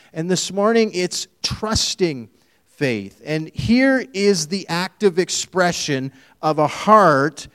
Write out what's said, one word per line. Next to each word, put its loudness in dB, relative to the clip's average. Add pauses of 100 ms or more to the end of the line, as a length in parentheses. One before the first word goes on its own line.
(120)
And -6
this -4
morning, 2
it's -6 (160)
trusting -4 (380)
faith. -4
And -4
here 2
is 0
the -6
active -2
expression -2 (300)
of 0
a 2
heart 4